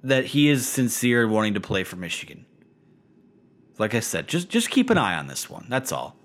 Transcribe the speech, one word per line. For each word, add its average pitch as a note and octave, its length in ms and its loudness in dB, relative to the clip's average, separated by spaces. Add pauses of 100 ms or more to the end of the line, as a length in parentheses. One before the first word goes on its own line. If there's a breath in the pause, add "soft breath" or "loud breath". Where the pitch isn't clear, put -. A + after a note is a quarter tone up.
that C3 220 2
he D3 220 4
is C3+ 180 2
sincere A#2+ 580 2
in A2 60 2
wanting G#2+ 240 2
to G2+ 60 -2
play F#2+ 240 -2
for - 120 -12
Michigan. - 500 -10 (1300)
Like G#2+ 160 0
I A2+ 60 2
said, - 280 -4
just, F3 200 -2
just A#3 220 0
keep B3+ 200 2
an G3 80 6
eye F#2+ 180 0
on D2 100 -8
this - 240 -10
one. - 180 -16
That's B2+ 240 -2
all. B1+ 320 -8